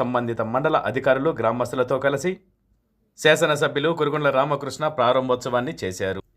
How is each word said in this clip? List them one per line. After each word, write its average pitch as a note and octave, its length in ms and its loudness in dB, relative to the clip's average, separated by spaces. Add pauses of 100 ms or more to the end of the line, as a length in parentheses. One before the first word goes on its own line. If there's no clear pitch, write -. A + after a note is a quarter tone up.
సంబంధిత A#2+ 400 -2 (140)
మండల D3+ 220 2 (140)
అధికారులు, C3 500 0
గ్రామస్తులతో B2 580 0
కలిసి C#3+ 340 0 (840)
శాసనసభ్యులు D3+ 840 2
కురుగుండ్ల D3 400 2
రామకృష్ణ C#3 440 -2 (140)
ప్రారంభోత్సవాన్ని B2+ 760 0 (100)
చేశారు. F#2+ 360 -4 (160)